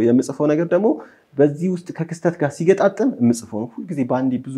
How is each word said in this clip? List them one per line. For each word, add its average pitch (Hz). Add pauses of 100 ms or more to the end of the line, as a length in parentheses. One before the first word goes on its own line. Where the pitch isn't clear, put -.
የምጽፈው 131
ነገር 151
ደግሞ 180 (480)
በዚህ 147
ውስጥ 175
ከክስተት 170
ጋር 147
ሲገጣጠም 190
የምጽፈው 117
ነው። 117
ሁልጊዜ 175
በአንዴ 127
ብዙ 135